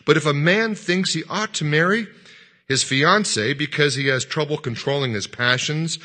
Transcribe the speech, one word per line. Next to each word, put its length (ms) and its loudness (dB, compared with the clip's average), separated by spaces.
But 120 6
if 80 0
a 80 2
man 420 2
thinks 380 -2
he 120 -4
ought 300 -4
to 80 -2
marry 440 2
his 160 0
fiancée 720 2
because 400 0
he 120 -2
has 180 0
trouble 320 -4
controlling 560 -2
his 140 -4
passions 760 -2